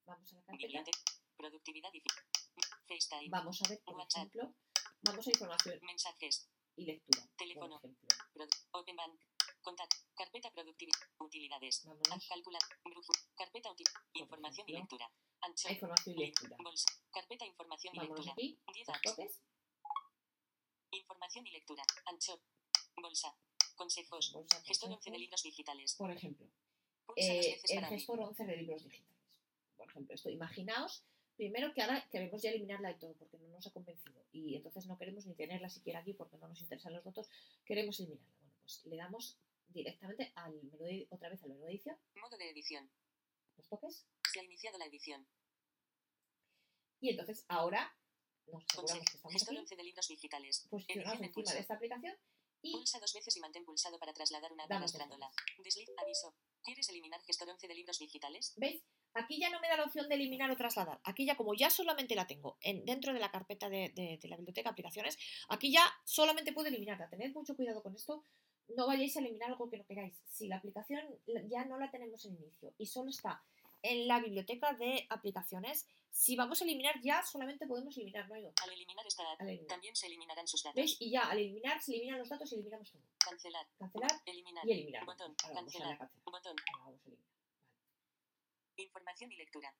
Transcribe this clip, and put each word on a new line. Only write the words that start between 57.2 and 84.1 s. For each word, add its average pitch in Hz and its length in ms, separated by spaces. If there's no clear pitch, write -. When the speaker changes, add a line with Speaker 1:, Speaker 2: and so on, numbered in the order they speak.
Speaker 2:
gestor 175 260
once 180 180
de 175 60
libros 175 240
digitales? 151 600
Speaker 1:
¿Veis? 285 260
Aquí 233 260
ya 349 100
no 349 100
me 330 80
da 320 100
la 302 80
opción 294 220
de 294 80
eliminar 269 360
o 262 40
trasladar. 214 480
Aquí 190 220
ya, 277 100
como 214 180
ya 262 160
solamente 302 460
la 185 120
tengo 143 340
en, 196 240
dentro 262 280
de 247 60
la 202 120
carpeta 196 360
de, 196 220
de, 165 320
de 165 80
la 170 80
biblioteca 180 320
aplicaciones, 208 480
aquí - 220
ya 330 120
solamente 311 480
puedo 302 140
eliminarla. 202 420
Tened 240 240
mucho 294 220
cuidado 233 260
con 196 140
esto. 302 280
No 247 180
vayáis 269 300
a - 20
eliminar 233 300
algo 240 200
que 226 80
no 202 80
queráis. 196 440
Si - 180
la 190 100
aplicación 262 680
la, 226 220
ya 247 180
no 262 120
la 269 140
tenemos 233 340
en 190 100
inicio - 420
y 214 80
solo 254 240
está - 340
en 240 260
la 240 120
biblioteca 233 540
de 247 360
aplicaciones, 202 800
si - 280
vamos 247 240
a - 40
eliminar 285 360
ya, 294 220
solamente 277 440
podemos 262 300
eliminar, 202 320
no 214 60
hay 214 100
otra. 170 180
Speaker 2:
Al 180 80
eliminar 185 340
esta 180 240
app, 160 120
Speaker 1:
Al 196 80
eliminar. 165 180
Speaker 2:
también 185 280
se 190 120
eliminarán 170 400
sus - 160
datos. 147 120
Speaker 1:
¿Veis? 285 260
Y 233 100
ya 247 120
al 208 140
eliminar 220 440
se 285 120
eliminan 247 260
los 240 100
datos 285 220
y 240 40
eliminamos 208 360
todo. 151 100
Speaker 2:
Cancelar. 170 500
Speaker 1:
Cancelar 220 480